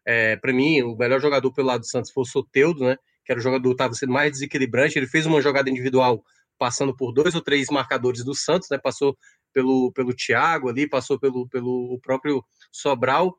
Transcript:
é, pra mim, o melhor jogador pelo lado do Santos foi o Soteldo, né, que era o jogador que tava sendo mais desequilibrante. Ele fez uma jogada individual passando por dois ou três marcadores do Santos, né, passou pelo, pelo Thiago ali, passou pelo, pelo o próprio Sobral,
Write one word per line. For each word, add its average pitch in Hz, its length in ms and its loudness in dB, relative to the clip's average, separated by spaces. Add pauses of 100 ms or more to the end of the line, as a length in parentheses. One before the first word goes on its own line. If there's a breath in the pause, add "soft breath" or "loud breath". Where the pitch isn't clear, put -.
é, 110 300 2
pra 127 160 -2
mim, 139 300 4
o 117 140 -6
melhor 123 240 2
jogador 135 320 0
pelo 131 160 -2
lado 123 120 -2
do - 60 -14
Santos 117 240 -6
foi 135 120 -2
o 117 40 -6
Soteldo, 139 580 0
né, 131 120 2 (280)
que - 80 -4
era 123 60 -2
o 117 40 -4
jogador 127 280 0
que 127 60 0
tava 123 180 -2
sendo 127 180 -4
mais 147 200 2
desequilibrante. 135 680 0
Ele 131 80 0
fez 160 200 0
uma 156 140 4
jogada 135 300 2
individual 127 520 2 (360)
passando 131 380 -2
por 120 160 -4
dois 156 220 2
ou 170 60 -4
três 143 280 0
marcadores 123 560 -2
do 135 100 -6
Santos, 175 360 -2
né, 139 80 -2
passou 139 380 -2 (360 soft breath)
pelo, 131 400 2
pelo 123 220 -2
Thiago 135 540 0
ali, 139 200 -2
passou 135 300 -2
pelo, 127 300 -2
pelo 123 440 -6
o 123 80 -8
próprio 135 440 -4 (260 soft breath)
Sobral, 143 680 0